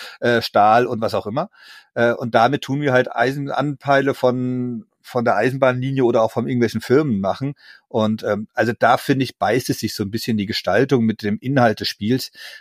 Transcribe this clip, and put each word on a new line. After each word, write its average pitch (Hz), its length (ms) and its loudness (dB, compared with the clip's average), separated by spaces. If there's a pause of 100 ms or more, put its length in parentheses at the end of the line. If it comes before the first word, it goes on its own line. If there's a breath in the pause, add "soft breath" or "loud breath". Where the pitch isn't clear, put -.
(220 loud breath)
äh, 120 200 2
Stahl 110 460 4
und 113 140 -6
was 110 140 -4
auch 98 120 -4
immer. 131 220 -6 (460 loud breath)
Äh, 117 180 2
und 117 200 -4
damit 123 280 4
tun 139 200 -4
wir 135 120 0
halt 127 200 2
Eisenanteile 139 1000 0
von, 123 720 -2 (160)
von 120 240 -4
der 110 100 2
Eisenbahnlinie 131 680 0
oder 117 180 4
auch 113 80 0
von 123 160 -4
irgendwelchen 120 320 -2
Firmen 127 400 2
machen. 98 360 -4 (340 loud breath)
Und, 110 340 0
ähm, 107 300 -2
also 117 180 0
da 120 240 2
finde 135 280 0
ich, - 140 -8
beißt 113 320 0
es 131 100 -4
sich 107 140 -6
so 107 100 -6
ein 98 60 -4
bisschen 110 280 -4
die 101 80 -2
Gestaltung 113 580 0
mit 110 200 -2
dem 104 180 -4
Inhalt 123 400 2
des 92 80 -4
Spiels. 120 420 -4 (300 loud breath)